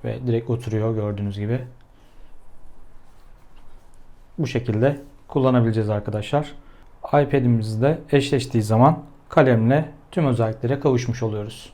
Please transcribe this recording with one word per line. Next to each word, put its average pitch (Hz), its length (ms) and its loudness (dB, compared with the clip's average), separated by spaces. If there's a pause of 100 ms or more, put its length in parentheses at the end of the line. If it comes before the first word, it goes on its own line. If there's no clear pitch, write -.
Ve 123 220 -6
direkt 117 240 -2
oturuyor 110 440 -2
gördüğünüz 101 440 -4
gibi. 113 220 -2 (2750)
Bu 151 80 0
şekilde 120 540 0 (280)
kullanabileceğiz 117 640 2
arkadaşlar. 107 640 -4 (540)
iPad'imiz 120 760 2
de 156 160 2 (140)
eşleştiği 135 500 2
zaman 117 360 6 (300)
kalemle 131 600 4 (220)
tüm 160 160 2
özelliklere 120 540 0
kavuşmuş 120 420 0
oluyoruz. 104 520 -6